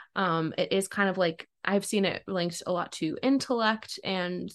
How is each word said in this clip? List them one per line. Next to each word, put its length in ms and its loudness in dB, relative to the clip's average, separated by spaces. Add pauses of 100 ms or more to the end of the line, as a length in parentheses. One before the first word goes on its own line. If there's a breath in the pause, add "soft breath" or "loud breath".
(160 loud breath)
Um, 420 2
it 140 0
is 160 2
kind 220 2
of 80 -2
like, 320 0 (160)
I've 200 2
seen 200 2
it 220 -2
linked 380 -2
a 60 -2
lot 220 -2
to 280 -2
intellect 840 2
and 520 -2